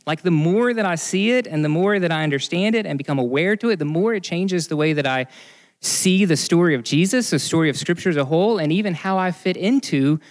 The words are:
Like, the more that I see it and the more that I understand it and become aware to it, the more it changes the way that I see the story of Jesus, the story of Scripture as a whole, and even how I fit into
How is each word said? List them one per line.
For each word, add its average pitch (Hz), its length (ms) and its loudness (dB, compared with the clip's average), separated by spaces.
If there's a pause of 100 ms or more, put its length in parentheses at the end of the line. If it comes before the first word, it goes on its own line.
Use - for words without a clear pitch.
Like, 156 140 -4
the 180 100 0
more 185 420 2
that 226 120 -2
I 180 100 -2
see 190 360 0
it 247 160 0
and 151 180 -2
the 151 40 0
more 190 300 2
that 170 140 0
I 156 100 -2
understand 170 500 0
it 220 120 0
and 151 120 -4
become 143 220 -2
aware 147 380 0
to 226 140 0
it, 208 40 0
the 160 80 -4
more 170 300 0
it 196 100 -4
changes 180 460 -2
the 156 80 -2
way 156 160 2
that 147 120 0
I 131 200 -2 (560)
see 190 420 2
the 165 140 2
story 170 380 2
of 120 80 -4
Jesus, 190 480 0
the 151 80 2
story 160 300 0
of 127 60 -2
Scripture 175 340 -4
as 165 60 0
a 143 80 0
whole, 180 340 0
and 156 140 -2
even 196 220 0
how 190 240 -2
I 185 140 0
fit 180 260 -4
into 156 720 0